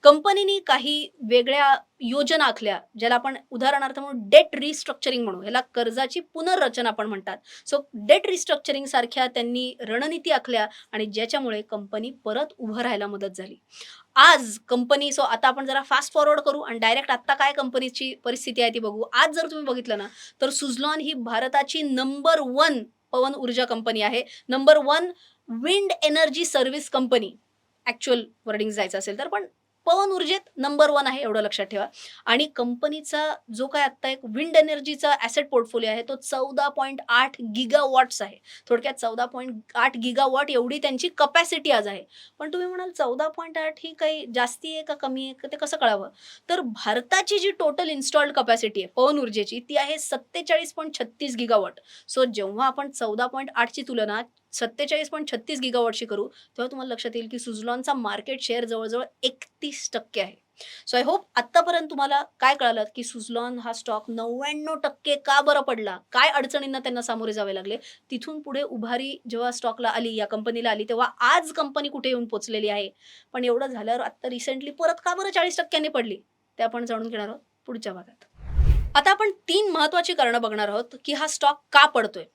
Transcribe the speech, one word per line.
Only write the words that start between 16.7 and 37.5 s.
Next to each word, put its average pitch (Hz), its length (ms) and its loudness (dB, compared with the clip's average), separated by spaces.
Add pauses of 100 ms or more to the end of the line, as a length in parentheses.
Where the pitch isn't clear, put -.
डायरेक्ट 233 320 2
आत्ता 254 240 2
काय 277 180 2
कंपनीची 262 600 -4
परिस्थिती 247 480 -4
आहे 233 120 2
ती 233 40 -2
बघू. 220 240 -6 (100)
आज 294 180 6
जर 320 200 -2
तुम्ही 311 140 -10
बघितलं 247 340 -2
ना, 202 80 -8 (340)
तर - 80 2
Suzlon 277 520 -4
ही 302 140 -6
भारताची 262 680 -2
नंबर 277 580 0
वन 269 440 2 (280)
पवन 254 220 0
ऊर्जा 254 300 -2
कंपनी 226 360 -2
आहे, 214 220 0 (260)
नंबर 269 280 8
वन 302 340 2 (380)
विंड 349 440 0 (100)
एनर्जी 302 420 2
सर्व्हिस 277 460 0
कंपनी, 247 420 0 (540)
ॲक्च्युअल 240 360 0 (240)
वर्डिंग 214 240 -2
जायचं 202 280 -4
असेल 208 200 -6
तर, 277 100 -6
पण 403 160 -4 (400)
पवन 392 260 4
ऊर्जेत 370 300 -2 (160)
नंबर 294 340 4
वन 277 160 2
आहे, 269 160 -4
एवढं 220 180 -2
लक्षात 202 260 -2
ठेवा. 208 200 -6 (400)
आणि 254 200 4 (100)
कंपनीचा 294 800 -2 (200)
जो 240 120 -4
काय 285 160 0
आत्ता 269 260 -2
एक 262 140 -4
विंड 277 340 0
एनर्जीचा 294 640 2
ॲसेट 285 280 -2
पोर्टफोलिओ 233 420 0
आहे, 220 120 -4
तो 262 140 -6
चौदा 277 520 -2
पॉइंट 269 400 -4
आठ 262 280 4 (200)